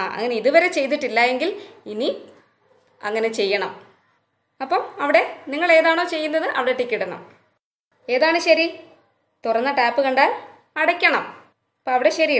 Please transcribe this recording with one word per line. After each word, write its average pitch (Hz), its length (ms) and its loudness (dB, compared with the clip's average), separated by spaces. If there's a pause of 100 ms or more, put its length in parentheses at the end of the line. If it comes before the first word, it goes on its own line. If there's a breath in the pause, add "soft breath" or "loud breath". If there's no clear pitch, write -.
(140)
അങ്ങനെ 233 200 -4
ഇതുവരെ 294 340 4
ചെയ്തിട്ടില്ല 269 520 -2 (120)
എങ്കിൽ 302 180 -2 (360 loud breath)
ഇനി 214 220 -4 (960)
അങ്ങനെ 220 260 -2
ചെയ്യണം. 202 440 -2 (880)
അപ്പം 330 200 -2 (200)
അവിടെ 302 200 4 (260)
നിങ്ങൾ 330 240 0
ഏതാണോ 330 320 4
ചെയ്യുന്നത് 320 420 -2 (120)
അവിടെ 254 140 0
ടിക്ക് 240 260 -2
ഇടണം. 180 220 -6 (960)
ഏതാണ് 320 240 2
ശരി? 330 280 4 (800)
തുറന്ന 233 260 0
ടാപ്പ് 240 300 0
കണ്ടാൽ 269 280 2 (460)
അടയ്ക്കണം. 320 480 0 (540)
അപ്പം 262 180 -6
അവിടെ 269 140 4
ശരി 311 300 0